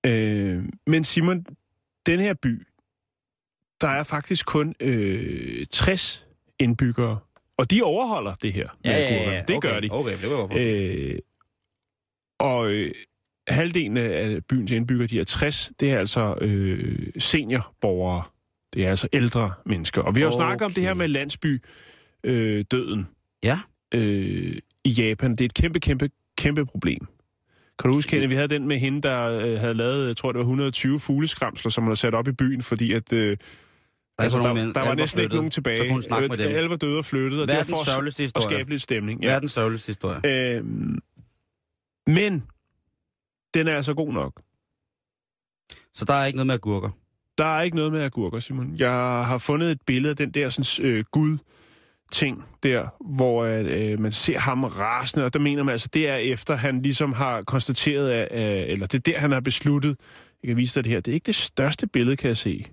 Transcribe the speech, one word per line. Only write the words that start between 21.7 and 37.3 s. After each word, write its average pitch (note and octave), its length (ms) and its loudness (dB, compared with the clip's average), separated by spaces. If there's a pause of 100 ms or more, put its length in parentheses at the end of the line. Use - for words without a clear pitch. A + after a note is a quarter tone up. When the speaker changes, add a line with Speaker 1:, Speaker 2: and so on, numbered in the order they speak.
Speaker 1:
øh, A2 460 2
døden. G#2 360 -2 (360)
Speaker 2:
Ja. C3 160 4 (360)
Speaker 1:
Øh, F#2+ 640 0 (280)
i C#3 60 4
Japan. A2+ 400 2
Det A2+ 100 -2
er B2+ 40 4
et A#2+ 100 -2
kæmpe, E3 260 2
kæmpe, C#3 300 0 (280)
kæmpe D3 280 2
problem. - 400 -4 (720)
Kan B2+ 120 4
du C3+ 60 6
huske, D3 200 0
Speaker 2:
Ja. C3+ 60 4
Speaker 1:
at C3 80 2
vi C3 40 2
havde C#3+ 140 2
den D3 200 0
med C#3+ 100 2
hende, C3+ 240 0
der, B2+ 260 0
øh, A2+ 300 0
havde A#2 160 0
lavet, B2+ 340 0
jeg A2+ 80 -2
tror, C3 160 -2
det B2 60 -2
var B2 60 2
hundrede C3+ 240 2
og B2+ 40 -2
tyve C#3 280 0
fugleskramsler, C#3 680 -2
som A2+ 140 0
hun A2+ 40 4
havde A2 120 2
sat A2+ 140 2
op A#2 140 0
i C3+ 40 0
byen, C3 300 0
fordi A#2 300 0
at... A2+ 200 -2
Øh, A#2 60 4 (120)
Speaker 2:
Der G2+ 60 0 (840)
Speaker 1:
altså, A#2 200 2
Speaker 2:
var A#2+ 80 4
Speaker 1:
der, A#2+ 80 2
Speaker 2:
nogen, A2+ 200 0
Speaker 1:
der C#3+ 60 0
var - 0 -
Speaker 2:
alle - 80 0
var C3+ 60 2
Speaker 1:
næsten - 260 0
ikke A2 40 2
Speaker 2:
flyttet. A2 120 -2
Speaker 1:
nogen D#3 140 0
tilbage. B2 260 -2
Speaker 2:
Så A#2 60 0
kunne B2+ 100 0
hun B2+ 100 0
snakke C3 260 0
med A#2 120 -2
Speaker 1:
Øh, G#2 80 2
Speaker 2:
dem. G#2+ 80 0
Speaker 1:
alle E3 140 0
var F3 60 -2
døde D3 220 -2
og D3+ 60 -4
flyttet, C3+ 380 -2